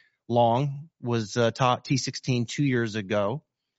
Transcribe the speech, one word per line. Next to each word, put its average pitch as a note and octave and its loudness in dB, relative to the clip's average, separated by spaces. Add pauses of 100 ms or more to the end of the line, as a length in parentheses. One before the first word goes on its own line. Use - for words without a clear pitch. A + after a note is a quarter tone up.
(280)
Long C3 2 (120)
was, A#2 -4
uh, A#2 4
top B2 2
T C#3+ 0
sixteen B2 -4
two - -4
years A#2 0
ago. G#2 -2 (360)